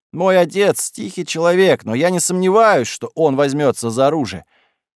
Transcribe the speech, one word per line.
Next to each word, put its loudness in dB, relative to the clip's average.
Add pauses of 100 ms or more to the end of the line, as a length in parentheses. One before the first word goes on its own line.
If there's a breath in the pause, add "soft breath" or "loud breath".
(120)
Мой 0
отец — 0
тихий -10
человек, 2
но -2
я 0
не -2
сомневаюсь, 2
что -12
он 2
возьмётся 0
за 0
оружие. -2 (520)